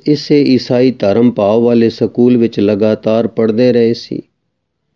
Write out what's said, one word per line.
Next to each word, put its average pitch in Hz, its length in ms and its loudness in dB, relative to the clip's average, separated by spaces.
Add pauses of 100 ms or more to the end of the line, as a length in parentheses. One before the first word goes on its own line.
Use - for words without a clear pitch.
ਇਸੇ 147 360 0
ਈਸਾਈ 127 480 0
ਧਰਮ 113 400 0
ਭਾਵ 110 320 0
ਵਾਲੇ 117 280 2
ਸਕੂਲ 123 460 0
ਵਿੱਚ 117 240 -2
ਲਗਾਤਾਰ 107 640 0
ਪੜ੍ਹਦੇ 113 460 0
ਰਹੇ 117 220 2
ਸੀ, - 280 -12 (720)